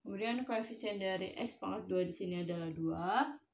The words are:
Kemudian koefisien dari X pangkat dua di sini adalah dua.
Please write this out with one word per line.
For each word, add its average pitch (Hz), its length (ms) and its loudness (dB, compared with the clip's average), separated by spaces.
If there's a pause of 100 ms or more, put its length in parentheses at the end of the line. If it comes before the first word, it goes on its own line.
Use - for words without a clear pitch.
Kemudian 233 480 -2
koefisien 226 480 -2
dari 190 400 0
X - 240 -4
pangkat 185 240 -2
dua 185 240 4
di 170 80 -4
sini 180 240 0
adalah 170 320 -2
dua. 170 560 2 (240)